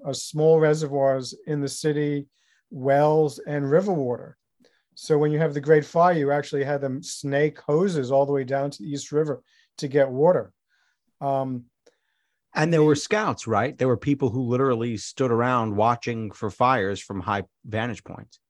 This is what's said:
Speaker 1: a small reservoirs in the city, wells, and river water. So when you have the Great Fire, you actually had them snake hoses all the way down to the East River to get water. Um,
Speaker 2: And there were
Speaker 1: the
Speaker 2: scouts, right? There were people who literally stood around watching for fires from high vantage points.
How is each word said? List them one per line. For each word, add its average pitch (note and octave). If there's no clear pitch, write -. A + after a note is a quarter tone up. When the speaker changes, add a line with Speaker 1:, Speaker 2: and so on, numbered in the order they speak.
Speaker 1:
a C3+
small D#3
reservoirs C#3
in D3+
the C#3
city, D3
wells, D3
and C#3+
river F#3+
water. B2+
So D3+
when D3+
you D3+
have D#3
the C#3+
Great D3+
Fire, F3
you C#3+
actually C#3+
had C#3+
them C3+
snake C#3+
hoses D#3
all C#3
the C#3+
way C3+
down C#3
to -
the D#3+
East C#3+
River D3
to D3
get C3+
water. C#3
Um, C3+
Speaker 2:
And D#3
there D#3
were D3+
Speaker 1:
the D3
Speaker 2:
scouts, G#3
right? A2
There C3
were A#2+
people C#3
who B2+
literally A#2+
stood -
around A#2
watching A2+
for G#2+
fires G#2
from G2
high G2+
vantage A2
points. -